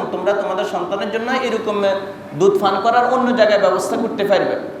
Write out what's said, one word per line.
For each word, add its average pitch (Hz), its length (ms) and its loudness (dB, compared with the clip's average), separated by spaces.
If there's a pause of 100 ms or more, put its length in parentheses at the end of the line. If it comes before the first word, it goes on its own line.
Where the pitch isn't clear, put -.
(120)
তোমরা 185 220 0
তোমাদের 202 320 -2
সন্তানের 202 460 -4
জন্য 226 200 -4
এরকম 220 520 -2 (520)
দুধ 190 260 4
পান 196 220 2
করার 247 300 4
অন্য 240 240 2
জায়গায় 208 220 6
ব্যবস্থা 185 360 0
করতে 226 280 -2
পারবে। 196 360 2 (220)